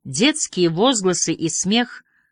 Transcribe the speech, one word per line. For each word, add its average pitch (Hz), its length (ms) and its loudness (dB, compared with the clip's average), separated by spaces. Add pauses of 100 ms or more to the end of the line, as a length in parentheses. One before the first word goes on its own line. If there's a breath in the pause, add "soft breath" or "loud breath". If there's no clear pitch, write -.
Детские 180 640 0
возгласы 185 640 0
и 160 160 -4
смех 226 540 -2 (280)